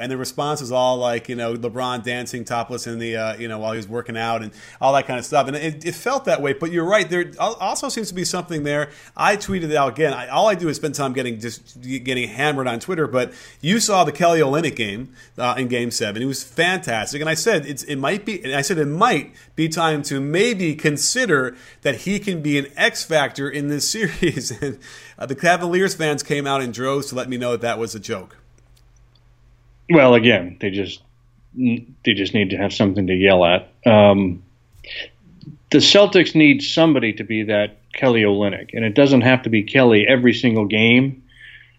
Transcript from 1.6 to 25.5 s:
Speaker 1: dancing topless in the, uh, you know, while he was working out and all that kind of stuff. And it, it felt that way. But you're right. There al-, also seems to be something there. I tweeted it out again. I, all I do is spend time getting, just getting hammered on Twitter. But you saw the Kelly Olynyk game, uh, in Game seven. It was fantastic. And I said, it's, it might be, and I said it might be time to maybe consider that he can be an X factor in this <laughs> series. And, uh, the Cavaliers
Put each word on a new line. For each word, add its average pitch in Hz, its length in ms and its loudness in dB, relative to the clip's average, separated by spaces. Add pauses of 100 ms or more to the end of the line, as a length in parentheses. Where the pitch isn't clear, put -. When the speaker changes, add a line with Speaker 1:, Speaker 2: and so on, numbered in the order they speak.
Speaker 1:
dancing 123 440 -8
topless 120 400 -8
in 117 120 -10
the, 117 180 -6
uh, 110 200 -6
you 117 100 -12
know, 110 120 -10
while 110 140 -6
he 113 40 -6
was 107 120 -10
working 117 280 -10
out 113 260 -4
and 104 100 -12 (280)
all 135 140 2
that 135 120 2
kind 127 120 -6
of 117 80 -10
stuff. 143 200 2
And 139 80 -8
it, 151 300 -8
it 165 100 -6
felt 262 300 -4
that 156 160 0
way. 139 140 -2
But 165 180 -8
you're 170 160 -2
right. 196 220 2
There 175 280 -4
al-, 196 220 -2
also 233 300 -4
seems 220 180 -6
to 180 60 -12
be 180 100 -4
something 170 380 -6
there. 147 260 -4 (260)
I 196 220 0
tweeted 196 280 -6
it 151 120 -2
out 139 160 2
again. 143 220 0
I, 123 140 -10
all 165 200 2
I 208 60 2
do 170 160 -4
is 139 80 -4
spend 147 160 -6
time 135 180 -4
getting, 123 280 -6
just - 420 -14
getting 127 440 -6
hammered 135 420 -2
on 117 120 -6
Twitter. 160 260 -4
But 123 280 -2 (260)
you 196 200 0
saw 190 240 2
the 147 80 -4
Kelly 170 280 2
Olynyk 143 360 0
game, 110 340 -6 (260)
uh, 123 220 -2
in 127 100 -2
Game 120 220 -2
seven. 110 320 -4
It 135 40 -4
was 135 160 -6
fantastic. 147 800 -4
And 156 80 -4
I 160 60 0
said, 160 160 -2 (160)
it's, 139 160 -10
it 147 140 -8
might 160 280 -4
be, 214 200 -8
and 131 100 -6
I 139 80 -2
said 165 160 -2
it 147 80 0
might 160 460 0 (240)
be 160 120 0
time 160 360 -2
to 143 160 -4
maybe 175 540 0
consider 147 840 0 (260)
that 135 200 -2
he 196 180 -2
can 185 220 -6
be 147 160 0
an 139 180 -4
X 226 280 -2
factor 139 460 -2
in 143 180 -6
this 147 220 -4
<laughs> - 0 -
series. 165 600 -2 (120)
And, 139 160 -6 (400)
uh, 117 80 -10
the 131 80 -6
Cavaliers 180 600 0